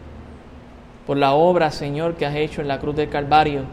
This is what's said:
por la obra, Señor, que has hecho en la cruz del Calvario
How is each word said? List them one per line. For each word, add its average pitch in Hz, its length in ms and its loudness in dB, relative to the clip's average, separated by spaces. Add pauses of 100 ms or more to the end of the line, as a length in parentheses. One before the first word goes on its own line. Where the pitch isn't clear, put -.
(1080)
por 139 100 -2
la 139 160 4
obra, 165 380 4
Señor, 151 420 -4
que 160 140 -4
has 147 80 -4
hecho 156 260 -4
en 147 60 -6
la 135 120 -4
cruz 147 160 -4
del 147 140 -2
Calvario 147 640 2